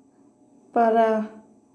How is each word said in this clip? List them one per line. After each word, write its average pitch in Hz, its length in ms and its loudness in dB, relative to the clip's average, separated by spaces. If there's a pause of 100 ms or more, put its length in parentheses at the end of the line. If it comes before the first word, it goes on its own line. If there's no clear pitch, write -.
(720)
para 226 720 0 (300)